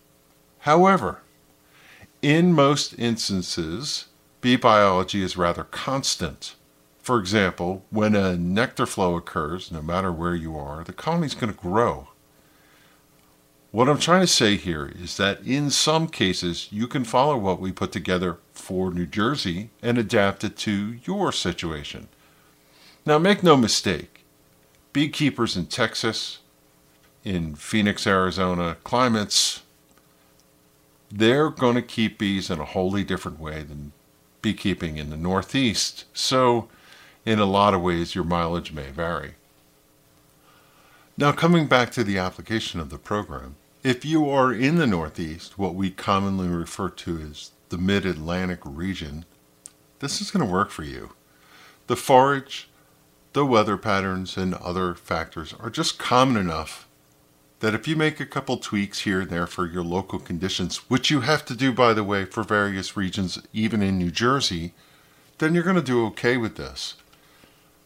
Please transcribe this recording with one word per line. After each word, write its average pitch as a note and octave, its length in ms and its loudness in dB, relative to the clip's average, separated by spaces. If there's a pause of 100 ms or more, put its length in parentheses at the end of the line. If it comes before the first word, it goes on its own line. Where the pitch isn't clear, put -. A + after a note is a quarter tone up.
(600)
However, D#3+ 600 4 (1040)
in E3 300 6
most C#3+ 460 4
instances, G2+ 1080 -4 (340)
bee B2 160 4
biology G2+ 680 6
is F2+ 140 -4
rather F2 280 0
constant. - 880 -6 (480)
For - 160 2
example, F#2+ 720 0
when G#2+ 240 2
a F#2+ 220 2
nectar G#2 500 0
flow F2 300 0
occurs, E2+ 560 -6
no D#2+ 80 -8
matter F2+ 320 -2
where F2 220 -2
you D#2+ 220 -6
are, D2 280 -10
the F2+ 80 -14
colony's D#3+ 420 -2
gonna G#2+ 180 -4
grow. F#2 560 0 (1600)
What A#2+ 160 4
I'm C#3+ 100 4
trying F#3 240 4
to F3 40 4
say G#2+ 300 4
here D#2+ 440 -4
is F2 160 -12
that G2 300 0
in C#3 240 0
some D#3+ 380 2
cases, F2+ 600 -2
you A2 180 -4
can C3+ 160 -2
follow C3+ 340 4
what F#2 220 0
we F#2 100 -4
put F#2 220 -4
together F2+ 460 -2 (140)
for F#2 380 -4
New F2 160 -4
Jersey G#2+ 640 -2 (100)
and A#2+ 160 0
adapt G2+ 460 2
it G#2 160 -6
to G#2+ 460 -4
your F3+ 260 -2
situation. D#2+ 800 -6 (960)
Now, D3+ 120 6
make G3 240 4
no D#3+ 140 8
mistake, G2 680 0 (680)
beekeepers C3 640 0
in E2+ 100 -2
Texas, - 720 -4 (840)
in E2 300 -4
Phoenix, G#2 520 0
Arizona F2+ 760 0
climates, A2+ 800 0 (1500)
they're B2 400 4
gonna A#2+ 320 2
keep A2 360 -4
bees G2 320 -2
in E2 100 -4
a D2 40 -8
wholly F#2+ 400 -2
different D#2+ 360 -6
way D#2 220 -10
than D2 300 -14 (500)
beekeeping F2+ 540 -2
in D2+ 140 -8
the D2+ 60 -10
Northeast. F#2+ 960 -2
So, B2 560 2 (560)
in A2 140 2
a G#2 60 4
lot G2 300 6
of F2 80 2
ways, E2+ 320 0
your F2+ 100 -2
mileage E2+ 480 -2
may C#2 180 -10
vary. D2+ 440 -6 (1800)
Now, C#3+ 160 4
coming E3+ 340 4
back B2 260 4
to A#2+ 120 0
the G2+ 140 0
application F#2 640 -4
of C#2+ 100 -8
the C#2+ 80 -14
program, C#2+ 580 -6 (260)
if B2+ 220 0
you D3+ 260 2
are B2+ 220 4
in C3 240 2
the D#3+ 100 4
Northeast, E2 720 -4
what F2+ 160 -2
we F#2+ 160 -2
commonly G2 580 0
refer F2 420 -4
to E2+ 280 -8
as D2+ 320 -14 (200)
the F2 80 -6
Mid-Atlantic F2+ 840 -2
region, D#2+ 600 -8 (720)
this - 220 -6
is G3+ 100 -10
gonna F3 140 0
work F2+ 260 0
for - 140 -12
you. B1+ 280 -14 (720)
The B2 100 -2
forage, C3+ 720 4 (640)
the C#3+ 120 2
weather G#2+ 320 4
patterns, F#2+ 600 -2
and F#2 180 0
other F2+ 400 -4
factors E2 640 -8
are A#2 100 -10
just - 280 -4
common B2+ 380 4
enough D#2+ 520 -4 (720)
that A2 140 0
if A2 120 -4
you D#3 80 -2
make D#3 240 0
a C#3 80 -8
couple C3+ 300 -4
tweaks - 440 -4
here F#2+ 200 0
and F2+ 100 -4
there E2+ 160 -2
for F2+ 200 -4
your F2 180 -4
local F#2 340 -4
conditions, F2+ 600 -4 (100)
which B2+ 220 2
you D3 100 2
have C#3+ 240 0
to C3 100 -10
do, B2+ 180 0
by A#2 200 6
the G#2+ 120 0
way, G2 200 0
for G#2+ 180 -6
various G2+ 540 -2
regions, F#2+ 420 -2 (140)
even G#2+ 300 0
in F#2+ 160 2
New F2 120 0
Jersey, G#2 600 -2 (680)
then D#3+ 160 2
you're F3 80 2
gonna F3 200 2
do B2 240 2
okay B2 300 0
with A2 200 -4
this. - 380 -10 (920)